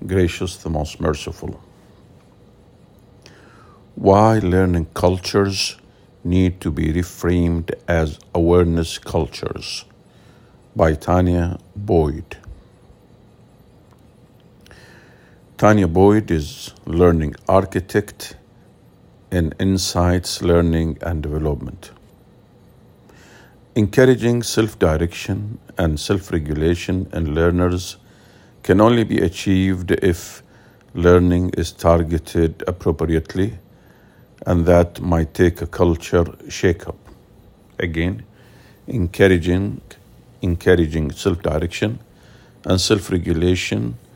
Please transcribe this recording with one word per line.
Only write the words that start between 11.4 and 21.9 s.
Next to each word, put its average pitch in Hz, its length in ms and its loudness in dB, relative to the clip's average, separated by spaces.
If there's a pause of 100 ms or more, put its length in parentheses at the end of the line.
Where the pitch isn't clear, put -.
Boyd. 85 640 -2 (3250)
Tanya 104 320 6
Boyd 98 420 4
is 78 440 -6 (100)
learning 82 500 2 (140)
architect 95 880 -2 (960)
in 85 280 -2
Insights 90 840 0
Learning 82 580 2
and 82 220 -6
Development. 73 680 -6 (1800)